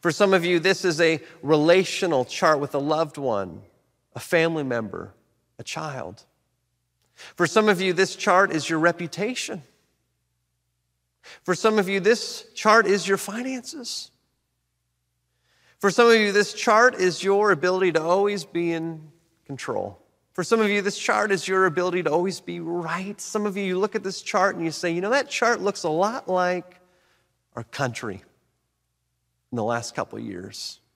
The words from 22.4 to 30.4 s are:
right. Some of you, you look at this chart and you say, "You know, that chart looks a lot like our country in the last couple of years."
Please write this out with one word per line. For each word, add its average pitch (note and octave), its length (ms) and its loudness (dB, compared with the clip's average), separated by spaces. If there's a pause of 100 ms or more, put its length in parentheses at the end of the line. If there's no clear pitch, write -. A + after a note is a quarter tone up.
right. F3 600 -8
Some G#3 260 -6
of G3 120 -4
you, G3+ 60 -4
you F#3 160 -2
look G#3 160 -2
at G#3 80 -6
this F#3 180 -8
chart G3 340 0
and F3 80 -6
you E3 80 -2
say, E3+ 200 -4
"You E3+ 100 -2
know, G3 80 -2
that C4 200 0
chart A#3 320 0
looks G3 220 -4
a E3+ 60 -2
lot G3+ 380 -2
like F3+ 520 -2 (760)
our A#2 80 -10
country A2+ 600 -6 (1300)
in B2 40 -10
the A#2 80 -4
last A#2 320 -4
couple - 220 -8
of A2+ 80 -10
years." G2 540 -14 (160)